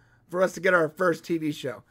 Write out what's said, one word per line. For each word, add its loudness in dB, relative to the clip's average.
for -4
us 2
to -12
get 2
our 4
first -2
T -2
V -2
show. -10